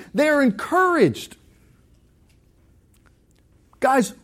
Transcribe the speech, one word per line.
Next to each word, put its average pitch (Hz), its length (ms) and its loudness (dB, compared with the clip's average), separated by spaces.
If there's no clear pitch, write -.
they 294 160 0
are 294 120 2
encouraged." 294 960 0
Guys, 262 440 0